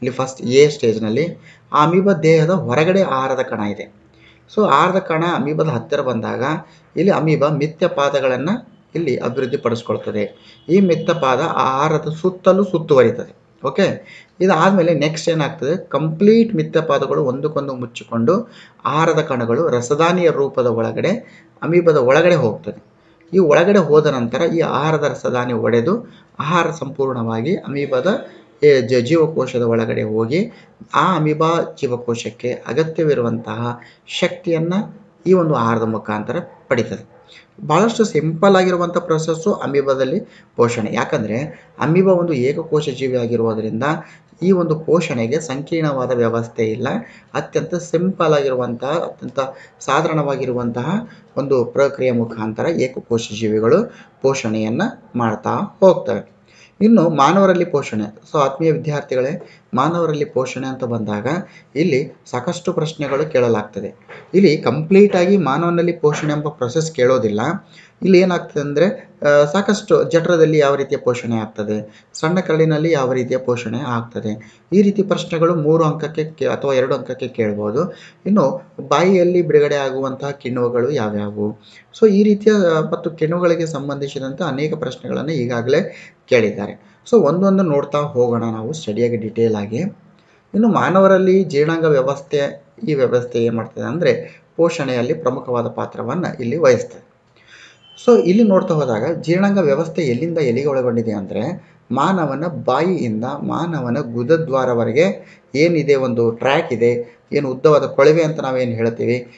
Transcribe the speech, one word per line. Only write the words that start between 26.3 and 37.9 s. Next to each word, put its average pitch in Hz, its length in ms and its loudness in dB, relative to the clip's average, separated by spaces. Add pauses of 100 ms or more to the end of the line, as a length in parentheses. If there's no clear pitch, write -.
ಆಹಾರ 165 300 0
ಸಂಪೂರ್ಣವಾಗಿ 131 840 -4
ಅಮೀಬದ, 143 680 -2 (360)
ಏ, 143 180 8
ಜ-, 123 240 2
ಜೀವಕೋಶದ 135 580 0
ಒಳಗಡೆ 113 400 0
ಹೋಗಿ 113 480 -2 (440)
ಆ 165 220 2
ಅಮೀಬಾ 156 640 0
ಜೀವಕೋಶಕ್ಕೆ 120 720 -4
ಅಗತ್ಯವಿರುವಂತಹ 120 1300 -2 (260)
ಶಕ್ತಿಯನ್ನ 170 680 -2 (520)
ಈ 180 60 4
ಒಂದು 165 220 4
ಆಹಾರದ 113 280 0
ಮುಖಾಂತರ 110 540 -4 (320)
ಪಡಿತದೆ. - 480 -4 (500)
ಬಹಳಷ್ಟು 208 380 2